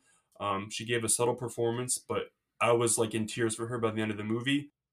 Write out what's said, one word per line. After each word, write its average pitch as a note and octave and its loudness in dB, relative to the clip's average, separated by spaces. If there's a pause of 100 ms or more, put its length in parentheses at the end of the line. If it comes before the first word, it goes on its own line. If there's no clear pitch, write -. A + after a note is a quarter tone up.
(400)
Um, G2+ -2
she A2 -8
gave A#2 0
a G#2+ -2
subtle A#2+ 2
performance, A#2+ -2
but - -4 (340)
I A2+ 6
was, A#2 4
like, A2 2
in A2 0
tears A2+ 0
for A2+ -6
her B2 -4
by A2 0
the G#2+ -2
end G#2+ 0
of G#2 -4
the G#2 -6
movie. B2 -2 (220)